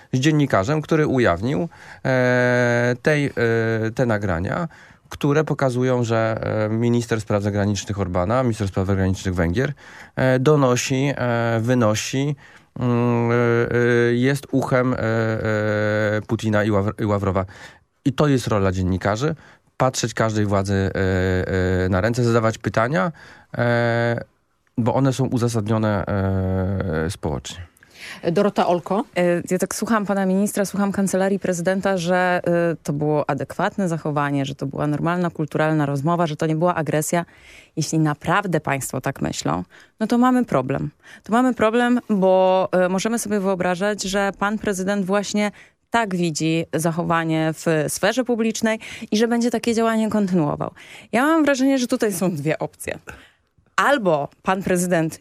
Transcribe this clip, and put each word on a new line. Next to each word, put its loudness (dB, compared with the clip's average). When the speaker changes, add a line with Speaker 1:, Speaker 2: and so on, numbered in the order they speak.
Speaker 1:
z 0
dziennikarzem, 2
który 2
ujawnił, 0
e, 2
tej, 2
e, -4
te 0
nagrania, -2
które 0
pokazują, 0
że, 0
e, -2
minister 0
spraw -2
zagranicznych -2
Orbana, 0
minister 0
spraw -2
zagranicznych 0
Węgier, 0
e, 2
donosi, 2
e, 0
wynosi, 0
mm, 2
e, 2
e, 2
jest 0
uchem, 0
e, -4
e, 0
Putina 0
i 0
Ławr-, 0
i 0
Ławrowa. 0
I 2
to 2
jest 2
rola 2
dziennikarzy, 0
patrzeć 0
każdej 0
władzy, 0
e, 0
e, 0
na 2
ręce, 0
zadawać 2
pytania, 0
e, 0
bo 0
one 2
są 0
uzasadnione, 0
e, -2
społecznie. -6
Speaker 2:
Dorota 2
Olko. -2
Speaker 3:
E, 0
ja 0
tak -2
słucham -2
pana 0
ministra, 0
słucham -2
kancelarii 0
prezydenta, 0
że, 0
e, 2
to -4
było 0
adekwatne -2
zachowanie, -2
że -6
to -6
była -4
normalna, 0
kulturalna 0
rozmowa, 0
że -6
to -2
nie 0
była 2
agresja. -2
Jeśli -2
naprawdę 0
państwo -4
tak -6
myślą, -4
no 0
to 2
mamy 4
problem. -2
To -6
mamy 2
problem, 2
bo, 4
e, 2
możemy -2
sobie -2
wyobrażać, -2
że -2
pan -2
prezydent -2
właśnie 0
tak 0
widzi 0
zachowanie 0
w 0
sferze 0
publicznej 0
i 0
że 4
będzie 0
takie -2
działanie 2
kontynuował. 0
Ja 2
mam 4
wrażenie, 2
że 0
tutaj 0
są -2
dwie -2
opcje. -8
Albo 2
pan -2
prezydent 0